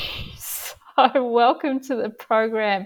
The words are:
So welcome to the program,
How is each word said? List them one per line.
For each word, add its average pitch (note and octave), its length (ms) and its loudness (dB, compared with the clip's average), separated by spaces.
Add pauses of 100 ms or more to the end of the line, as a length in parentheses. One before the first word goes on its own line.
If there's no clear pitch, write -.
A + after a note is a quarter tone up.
(380)
So - 880 0
welcome B3 560 2
to C4 140 -6
the A3 160 -4
program, A3 720 0